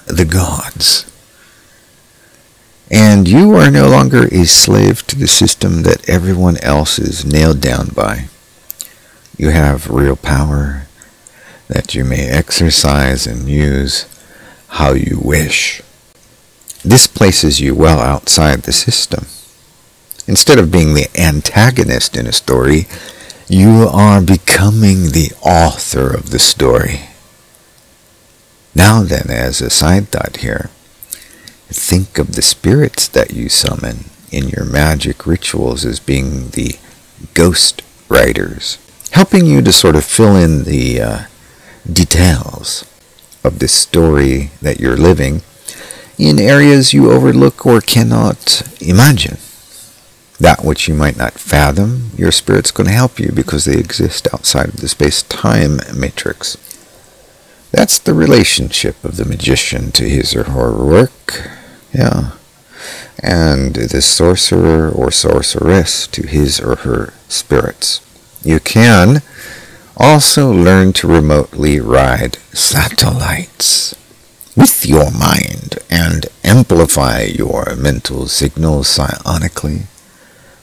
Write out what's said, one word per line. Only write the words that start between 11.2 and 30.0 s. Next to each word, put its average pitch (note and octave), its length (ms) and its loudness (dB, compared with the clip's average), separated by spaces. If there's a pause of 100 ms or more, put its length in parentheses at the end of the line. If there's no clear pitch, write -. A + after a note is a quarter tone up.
that - 260 -6
you C2 120 -4
may B1+ 240 -4
exercise C#2+ 1000 0
and B1 220 -6
use C#2+ 560 -2 (640)
how C#2+ 240 0
you - 280 -2
wish. - 600 -4 (1000)
This B2 240 4
places E2 520 0
you C#2 160 -2
well D#2+ 240 4
outside C#2 640 0
the - 100 -8
system. - 540 -4 (1000)
Instead - 320 4
of E2 120 2
being D#2+ 220 2
the D2+ 160 0 (100)
antagonist E2+ 960 0
in A#1 100 -4
a A1 60 -6
story, C2 560 0 (600)
you A2 420 6
are G2+ 300 4
becoming F#2+ 880 2
the D2 220 0 (100)
author D2 720 0
of - 160 -8
the B1 100 -4
story. - 640 0 (1700)
Now G#2 300 4
then, - 260 -4
as B1 300 -4
a - 100 -6
side F#2 400 0